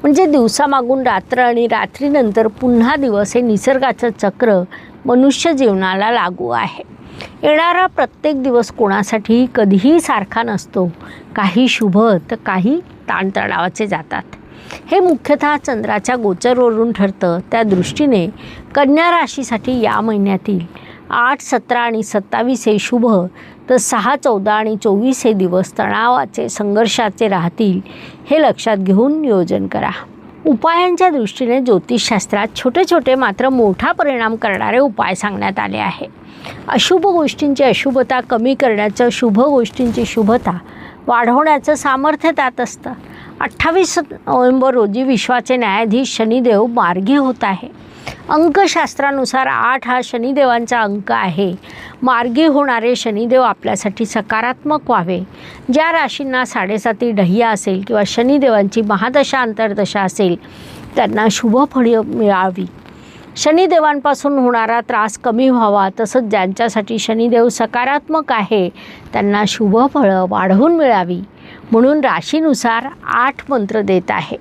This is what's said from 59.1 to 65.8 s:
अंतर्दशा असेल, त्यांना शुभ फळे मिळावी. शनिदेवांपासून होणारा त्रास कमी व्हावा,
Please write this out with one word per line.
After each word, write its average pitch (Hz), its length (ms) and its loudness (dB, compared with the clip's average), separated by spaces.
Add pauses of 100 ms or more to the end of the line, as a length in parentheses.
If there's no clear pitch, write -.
अंतर्दशा 214 600 -2
असेल, 185 340 0 (600)
त्यांना 214 360 0
शुभ 240 400 2
फळे 233 260 2
मिळावी. 196 680 0 (720)
शनिदेवांपासून 302 1040 2
होणारा 233 420 0
त्रास 208 360 -2
कमी 247 320 2
व्हावा, 208 400 2 (100)